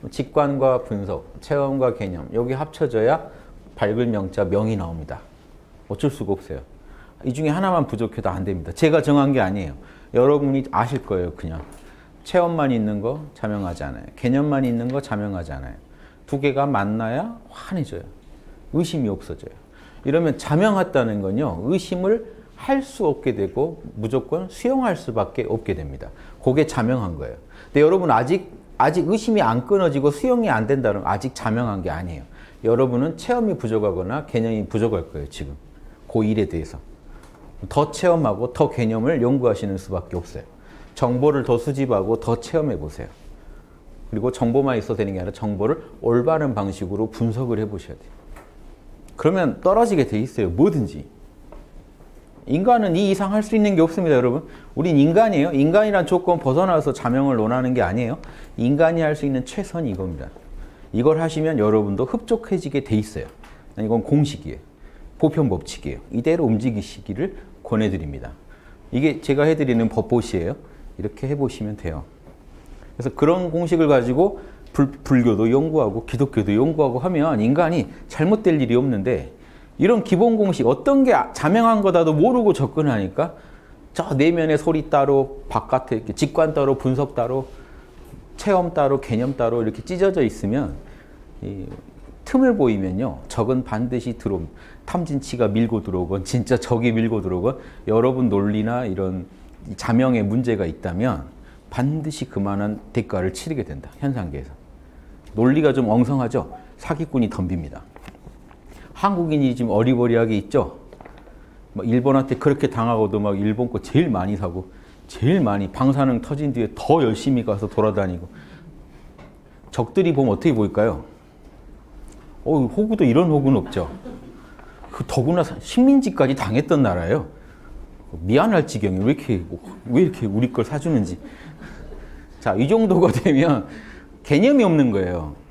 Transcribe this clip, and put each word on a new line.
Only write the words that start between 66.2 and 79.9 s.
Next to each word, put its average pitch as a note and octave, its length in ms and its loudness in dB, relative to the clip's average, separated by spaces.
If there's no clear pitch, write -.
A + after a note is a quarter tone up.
움직이시기를 A2 920 -4
권해드립니다. D#2+ 720 -4
이게 C#3 300 0
제가 C#3+ 240 2
해드리는 B2+ 440 2
법보시예요. G#2+ 680 0
이렇게 G#2 300 -8
해보시면 A2+ 480 -4
돼요. D#2 280 -8
그래서 B2+ 180 -6
그런 E3+ 360 2
공식을 E3 380 2
가지고 C3+ 520 2
불-, C#3 180 2
불교도 A#2 600 2
연구하고 C#3 560 0
기독교도 A2+ 480 0
연구하고 C#3 440 2
하면 D#3 420 0
인간이 D3+ 480 2
잘못될 F3+ 520 2
일이 A#2 140 2
없는데, A#2 580 0
이런 G3+ 260 4